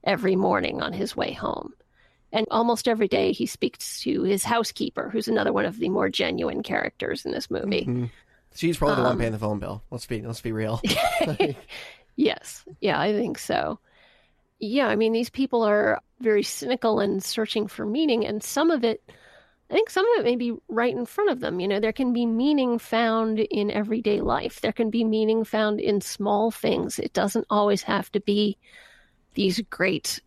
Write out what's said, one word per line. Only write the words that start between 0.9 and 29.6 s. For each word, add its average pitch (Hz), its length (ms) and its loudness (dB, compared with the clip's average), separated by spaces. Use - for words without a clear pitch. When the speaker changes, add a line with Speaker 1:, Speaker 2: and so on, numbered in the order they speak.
Speaker 1:
his - 200 -6
way - 180 -4
home. - 420 -8
And 220 180 0
almost 233 380 2
every 220 200 2
day 381 240 2
he - 120 -2
speaks - 600 -6
to - 180 0
his 190 220 2
housekeeper, - 680 -2
who's 226 180 -2
another 202 240 2
one 196 140 0
of 214 120 -4
the 185 120 0
more 202 180 2
genuine 180 540 -2
characters - 640 -4
in - 60 -4
this - 180 -6
movie. 196 320 -2
Speaker 2:
Mm-hmm. 123 220 -2
She's 165 240 -2
probably 147 180 2
the 127 60 2
one 123 100 2
Speaker 1:
Um, 123 60 -2
Speaker 2:
paying 113 140 0
the 107 60 -6
phone 104 200 -2
bill. 98 320 -8
Let's - 160 -10
be, 110 160 -6
let's 113 180 -10
be 113 120 -6
real. 110 340 -2
Speaker 1:
<laughs> 679 500 0
Yes. - 480 -2
Yeah, 156 200 0
I 202 120 2
think 220 260 -2
so. - 400 -2
Yeah, 240 300 0
I 214 80 2
mean, 220 160 4
these 233 180 0
people 247 320 0
are 208 380 4
very 214 220 4
cynical 226 580 0
and 196 240 0
searching 220 420 -2
for 214 200 -8
meaning, 240 400 2
and 208 160 -4
some 320 280 2
of 254 140 2
it, 226 180 0
I - 40 -4
think 440 160 4
some 381 220 2
of 453 80 4
it 208 40 -2
may 240 120 4
be 240 180 -2
right 240 260 0
in 240 120 -4
front 403 240 0
of 254 100 -2
them. 175 180 -2
You 370 100 -2
know, 214 120 2
there 220 120 2
can 254 200 0
be 233 140 2
meaning 247 520 2
found 226 640 2
in 208 300 0
everyday 214 500 0
life. - 400 -2
There 214 120 0
can 226 180 0
be 226 140 0
meaning 220 380 4
found 214 380 0
in 202 220 2
small 208 480 0
things. - 480 -2
It - 160 -6
doesn't 196 340 0
always 208 340 2
have - 300 -2
to 196 80 0
be 208 380 2
these 190 260 2